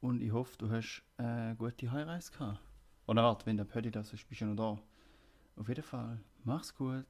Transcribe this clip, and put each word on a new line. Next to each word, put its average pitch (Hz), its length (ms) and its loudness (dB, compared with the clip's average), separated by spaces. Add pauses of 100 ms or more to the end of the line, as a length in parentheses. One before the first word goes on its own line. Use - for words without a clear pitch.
Und 123 220 2
ich 117 80 2
hoffe, 120 280 0
du 110 120 0
hast, 113 320 0 (140)
äh, 117 400 -2
gute 117 340 -2
Heimreise 156 400 -4
gehabt. 104 300 -4 (460)
Oder 113 180 8
warte, 117 220 6
wenn 110 100 2
der 104 80 2
Paddy 117 260 -2
da 107 100 -2
ist, 104 100 -8
bist - 300 -10
du 113 40 0
ja 107 80 2
noch 104 40 0
da. - 1040 -6
Auf 107 80 -4
jeden 127 140 -2
Fall, 120 360 -6 (260)
mach's 135 300 -2
gut. 131 360 -2